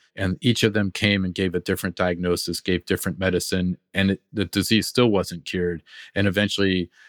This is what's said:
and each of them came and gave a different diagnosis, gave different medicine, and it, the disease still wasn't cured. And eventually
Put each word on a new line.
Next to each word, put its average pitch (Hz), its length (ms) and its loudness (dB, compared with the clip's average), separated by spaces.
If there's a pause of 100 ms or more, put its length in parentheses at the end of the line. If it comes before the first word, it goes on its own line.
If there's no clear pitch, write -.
(140)
and 95 280 -2
each 120 200 2
of 107 120 4
them 101 180 0
came 101 320 0
and 90 100 -2
gave 92 220 -2
a 90 60 0
different 92 340 -4
diagnosis, 90 640 -2
gave 90 260 -2
different 92 320 -4
medicine, 90 600 0 (160)
and 95 180 2
it, 95 100 -2 (120)
the 104 100 -2
disease 101 440 2
still 123 200 4
wasn't 92 380 0
cured. 87 380 -4 (300)
And 101 140 2
eventually 95 640 2 (200)